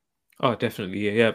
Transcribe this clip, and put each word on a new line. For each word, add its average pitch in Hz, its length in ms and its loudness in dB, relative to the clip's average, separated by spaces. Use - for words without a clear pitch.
Oh, 127 160 0
definitely, 101 440 -4
yeah, 101 120 0
yeah. 110 220 4